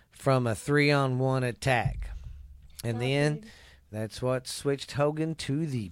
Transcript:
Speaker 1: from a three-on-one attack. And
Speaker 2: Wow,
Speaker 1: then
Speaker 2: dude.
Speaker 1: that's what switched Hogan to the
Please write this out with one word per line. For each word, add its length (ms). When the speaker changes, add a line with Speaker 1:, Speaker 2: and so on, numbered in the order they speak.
Speaker 1:
from 340
a 100
three-on-one 880
attack. 640
And 140
Speaker 2:
Wow, 80
Speaker 1:
then 300
Speaker 2:
dude. 100
Speaker 1:
that's 300
what 260
switched 460
Hogan 420
to 300
the 260